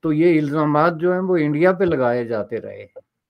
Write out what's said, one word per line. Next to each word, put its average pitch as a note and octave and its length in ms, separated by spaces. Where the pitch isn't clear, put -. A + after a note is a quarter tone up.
तो D#3+ 80
ये E3 260
इल्ज़ामात D3+ 560
जो E3+ 200
हैं, F3+ 60
वो F#3 180
इंडिया D3+ 340
पे F#3+ 140
लगाए B2 400
जाते A2 320
रहे G2+ 220
हैं - 220